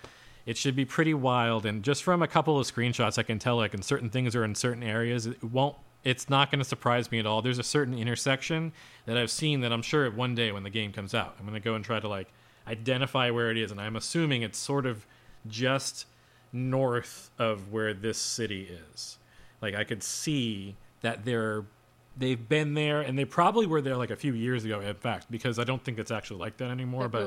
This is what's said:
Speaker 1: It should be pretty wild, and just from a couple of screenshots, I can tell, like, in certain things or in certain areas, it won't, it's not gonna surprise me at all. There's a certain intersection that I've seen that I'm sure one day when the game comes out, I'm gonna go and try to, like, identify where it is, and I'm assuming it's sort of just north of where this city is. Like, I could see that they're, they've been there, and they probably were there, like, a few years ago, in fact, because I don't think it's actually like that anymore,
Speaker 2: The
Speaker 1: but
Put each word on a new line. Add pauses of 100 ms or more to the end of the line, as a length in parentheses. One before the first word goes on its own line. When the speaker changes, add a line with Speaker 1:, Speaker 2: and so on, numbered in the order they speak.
(440)
Speaker 1:
It
should
be
pretty
wild,
and
just
from
a
couple
of
screenshots,
I
can
tell,
like,
in
certain
things
or
in
certain
areas,
it
won't, (280)
it's
not
gonna
surprise
me
at
all.
There's
a
certain
intersection (320)
that
I've
seen
that
I'm
sure
one
day
when
the
game
comes
out,
I'm
gonna
go
and
try
to,
like, (380)
identify
where
it
is,
and
I'm
assuming
it's
sort
of (420)
just (440)
north
of
where
this
city (260)
is. (420)
Like,
I
could
see (260)
that
they're, (520)
they've
been
there,
and
they
probably
were
there,
like,
a
few
years
ago,
in
fact,
because
I
don't
think
it's
actually
like
that
anymore,
Speaker 2:
The
Speaker 1:
but